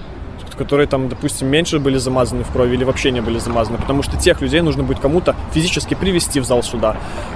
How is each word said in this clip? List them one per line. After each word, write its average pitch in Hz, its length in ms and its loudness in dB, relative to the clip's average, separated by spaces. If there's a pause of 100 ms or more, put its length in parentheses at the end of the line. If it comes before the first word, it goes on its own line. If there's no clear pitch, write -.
(560)
которые 139 320 2
там, 131 220 0
допустим, - 380 -4
меньше 156 320 2
были 135 180 2
замазаны 127 460 0
в - 80 -6
крови 123 240 2
или 131 80 0
вообще 131 280 2
не 123 100 0
были 117 180 -2
замазаны, 117 400 0
потому 139 240 0
что - 140 -2
тех - 240 4
людей 139 200 2
нужно 143 220 2
будет 131 160 -2
кому-то 143 360 2 (160)
физически 156 440 0
привести 175 440 0
в 123 60 0
зал 120 160 2
суда, 110 340 0 (400)